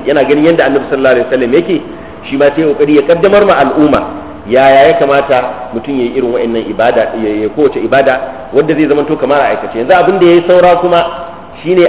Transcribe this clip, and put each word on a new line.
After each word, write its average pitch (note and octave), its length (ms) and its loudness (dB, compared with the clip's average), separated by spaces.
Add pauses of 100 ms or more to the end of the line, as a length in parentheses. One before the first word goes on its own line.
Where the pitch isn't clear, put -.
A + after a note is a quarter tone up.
yana C#3+ 160 0
ganin D3 220 0 (100)
yadda C#3 160 0
Annabi C#3 160 -2
sallallahu C3+ 320 0
alaihi A#2 80 -2
wasallam B2+ 300 -2
yake, F3 200 0 (540)
shi C3+ 80 -6
ma C#3+ 160 2
sai D#3+ 80 -2
kokari D3+ 340 2
ya D3+ 60 4
kaddamar F#3+ 400 2
ma F#3+ 160 2
al'umma C3+ 420 2 (460)
yaya C3+ 420 4
ya D3+ 140 2
kamata C#3 720 -2
mutum A#2 240 -8
ya B2 100 -2
yi B2 60 -8
irin B2 160 -2
wa'annan A#2 400 -2
ibada, A2 480 0
ya G#2+ 120 -4 (120)
yi G#2+ 100 -2
kowace C#3+ 300 -2
ibada B2+ 320 2 (400)
wadda D3+ 200 2
zai D#3 120 0
zamanto D3 320 -2
kamar C#3 240 0
a B2 80 0
aikace. G#2 320 -6
Yanzu C3 100 0
abin F3+ 300 2
da F3 40 4
ya E3+ 120 6
yi E3+ 80 2
saura F3+ 320 4
kuma F3 220 0 (580)
shine F3 300 0